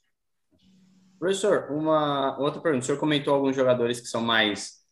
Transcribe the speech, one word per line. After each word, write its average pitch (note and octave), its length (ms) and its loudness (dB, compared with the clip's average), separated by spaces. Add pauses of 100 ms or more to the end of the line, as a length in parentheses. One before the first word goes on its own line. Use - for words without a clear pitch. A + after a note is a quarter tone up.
(1200)
Professor, F#3+ 520 0
uma D3 680 0
outra D3+ 220 -2
pergunta. C#3 220 0
O - 20 -6
senhor C#3+ 140 -2
comentou D3 340 0
alguns C#3 220 2
jogadores B2 440 2
que - 80 -16
são A2+ 140 -4
mais, A2 520 0 (180)